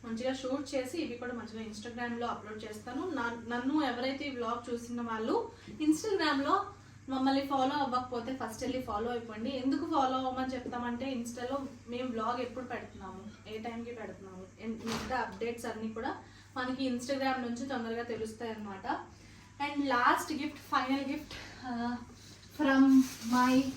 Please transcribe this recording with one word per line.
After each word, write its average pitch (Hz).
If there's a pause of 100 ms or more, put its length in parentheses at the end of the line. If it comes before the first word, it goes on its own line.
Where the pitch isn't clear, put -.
మంచిగా 240
షూట్ 277
చేసి 269
ఇవి 240
కూడా 240
మంచిగా 220
Instagram-లో 233
అప్‌లోడ్ 214
చేస్తాను. 254
నా, 233 (120)
నన్ను 262
ఎవరైతే 262
ఈ 262
వ్లాగ్ 240
చూసిన 240
వాళ్ళు 233 (160)
Instagram-లో 311 (420)
మమ్మల్ని 269
ఫాలో 269
అవ్వకపోతే 254
ఫస్ట్ 226
వెళ్ళి 254
ఫాలో 226
అయిపోండి. 220
ఎందుకు 277
ఫాలో 311
అవ్వమని 262
చెప్తామంటే 240
Insta-లో 247 (220)
మేము 247
వ్లాగ్ 226
ఎప్పుడు 247
పెడుతున్నాము, 190 (280)
ఏ 220
టైంకి 233
పెడుతున్నాము, 190 (140)
ఎన్-, 220
మిగతా 226
అప్‌డేట్స్ 233
అన్నీ 220
కూడా 240 (400)
మనకి 262
Instagram 262
నుంచి 247
తొందరగా 233
తెలుస్తాయి 226
అన్నమాట. 214 (600)
And 285
లాస్ట్ 254
గిఫ్ట్, 302
ఫైనల్ 269
గిఫ్ట్, - (300)
ఆ, 240 (680)
from 269 (300)
my 254 (140)